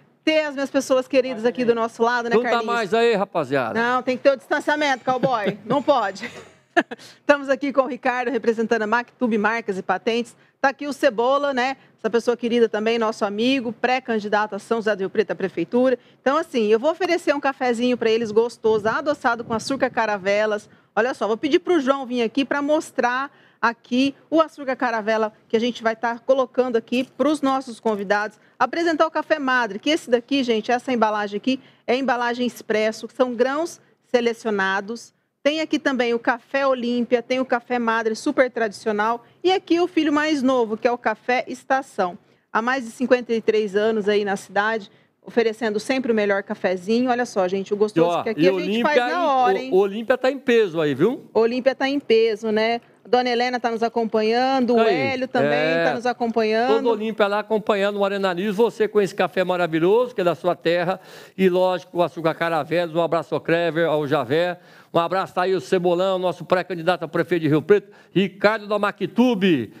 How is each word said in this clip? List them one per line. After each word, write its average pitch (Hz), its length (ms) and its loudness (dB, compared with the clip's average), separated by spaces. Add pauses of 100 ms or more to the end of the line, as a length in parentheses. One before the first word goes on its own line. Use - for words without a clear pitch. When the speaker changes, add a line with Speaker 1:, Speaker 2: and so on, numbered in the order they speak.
(260)
Speaker 1:
ter 311 200 2
as 294 100 -8
minhas 269 140 -4
pessoas 262 380 0
queridas 247 380 0
aqui 247 180 0
do 233 120 2
nosso 233 280 -4
lado, 233 260 0
né, 233 60 2
Speaker 2:
Não 233 80 4
tá 240 80 -2
Speaker 1:
Carlinhos? 233 240 0
Speaker 2:
mais 208 180 -2
aí, 233 220 4
rapaziada. 143 640 -2
Speaker 1:
Não, 247 220 0
tem 254 160 -2
que - 60 -12
ter 277 80 6
o 269 60 2
distanciamento, 294 680 -2
cowboy. 240 600 0
Não 254 180 0
pode. 226 460 0 (460)
<laughs> - 440 -4
Estamos 285 300 0
aqui 277 220 -2
com 269 100 0
o 254 60 2
Ricardo, 247 440 -4
representando 226 500 0
a 214 60 -4
Mactub 233 500 -2
Marcas 208 400 -2
e 190 60 -8
Patentes. 226 520 -2 (240)
Tá 269 100 2
aqui 285 180 -8
o 285 60 -4
Cebola, 269 600 0
né? 262 220 -2 (240)
Essa 220 100 -4
pessoa 233 260 0
querida 233 320 2
também, 214 300 -2
nosso 220 280 -2
amigo, 233 480 -2
pré-candidato 214 840 -2
a 196 40 -6
São 233 180 -4
José 214 180 0
do 185 60 -8
Rio 190 80 -4
Preto 202 220 -2
à 175 40 -6
Prefeitura. 240 640 0 (220)
Então, 269 160 0
assim, 262 300 -2
eu 214 120 4
vou 269 100 0
oferecer 339 460 0
um 285 40 -6
cafezinho 247 580 0
pra 226 120 0
eles, 226 220 0
gostoso, 220 560 2
adoçado 262 560 0
com 233 100 -6
açúcar 254 360 -2
caravelas. 208 800 -2 (280)
Olha 240 180 2
só, 214 140 -4
vou 220 100 0
pedir 277 220 0
pro 349 200 0
João 269 280 0
vir 247 160 -2
aqui 226 200 0
pra 285 180 -2
mostrar 277 680 -2 (300)
aqui 247 540 0 (140)
o 320 120 4
açúcar 285 340 -4
caravela 220 560 -2 (160)
que - 80 -2
a 220 40 4
gente 233 240 -2
vai 226 120 0
tá 233 240 -4
colocando 254 560 0
aqui 240 280 -2 (140)
pros 285 240 0
nossos 269 380 -2
convidados. 208 600 -2 (180)
Apresentar 330 480 2
o 320 60 -2
Café 311 260 -2
Madre, 254 420 0
que - 100 -4
esse 302 200 -2
daqui, 247 340 0
gente, 233 280 0
essa 247 200 -2
embalagem 214 460 0
aqui 254 220 -2 (260)
é 233 100 0
embalagem 240 520 -2
expresso, 220 600 -4
que - 80 -18
são 254 180 0
grãos 269 460 -2 (480)
selecionados. 208 840 -4 (280)
Tem 302 180 0
aqui 311 180 -2
também 247 360 0
o 233 60 0
Café 269 460 -2
Olímpia, 240 560 0
tem 254 200 -2
o 262 40 -2
Café 247 320 -2
Madre 226 380 0
super 262 340 0
tradicional 220 760 -2 (180)
e 349 80 2
aqui 339 280 0
o 349 80 2
filho 311 260 0
mais 294 280 0
novo, 240 360 0
que - 100 0
é 247 40 2
o 240 60 -2
Café 247 500 -2
Estação. 254 680 -4 (340)
Há 214 100 0
mais 254 240 -2
de 226 60 -12
cinquenta 247 420 0
e 226 80 0
três 214 340 0
anos 214 320 0
aí 208 160 2
na 202 140 -2
cidade, 202 520 -2 (320)
oferecendo 220 600 -2
sempre 262 300 -2
o 226 40 2
melhor 202 280 0
cafezinho. 208 640 -2
Olha 240 160 0
só, 196 220 -2
gente, 190 260 -4
o 208 40 -2
gostoso 196 300 2
Speaker 2:
E, 170 120 0
ó, - 40 -4
Speaker 1:
que - 60 -4
aqui 208 140 -2
Speaker 2:
e 175 40 8
Speaker 1:
a 190 40 6
gente 185 120 0
Speaker 2:
Olímpia 220 220 0
Speaker 1:
faz 294 140 4
na 247 100 0
Speaker 2:
em, 311 60 -4
Speaker 1:
hora, 269 380 2
Speaker 2:
o, 196 40 0
Speaker 1:
hein? 254 160 -8
Speaker 2:
o 185 40 6
Olímpia 208 400 2
tá 254 140 0
em 277 80 -4
peso 214 400 2
aí, 151 140 2
viu? 190 400 0
Speaker 1:
Olímpia 247 420 2
tá 269 140 -2
em 285 100 -2
peso, 226 520 2
né? 220 280 0 (240)
A - 60 -20
Dona 247 200 -2
Helena 247 300 -2
tá 240 100 -2
nos 226 140 -6
acompanhando, 233 920 0
o 226 40 4
Speaker 2:
Aí, 220 160 2
Speaker 1:
Hélio 262 320 -4
também 247 240 0
Speaker 2:
é. 160 320 0
Speaker 1:
tá - 100 2
nos 233 120 -6
acompanhando. 233 720 0
Speaker 2:
Todo 262 140 0
Olímpia 214 380 0
lá 202 120 -2
acompanhando 208 600 -2
o 202 60 2
Arena 196 280 -2
News, 190 220 -2
você 214 320 0
com 208 140 0
esse 185 120 0
café 185 300 0
maravilhoso, 180 720 2
que 196 60 -2
é - 20 0
da 175 120 2
sua 175 200 -2
terra, 175 460 -2 (360)
e 190 120 4
lógico, 180 480 0
o 175 40 2
açúcar 160 320 0
caravela, 165 640 -2
um 170 40 2
abraço 160 340 -2
ao 135 60 -2
Clever, 165 480 0
ao 151 180 0
Javé, 151 500 0 (360)
um 160 60 2
abraço 170 380 -2
aí 185 160 0
ao 180 60 0
Cebolão, 185 580 0
nosso 175 280 -4
pré-candidato 170 580 -2
a 160 60 -6
prefeito 170 320 -2
de 151 80 0
Rio 151 120 2
Preto, 202 300 2 (240)
Ricardo 202 540 0
da 208 100 -2
Mactube, 196 1000 0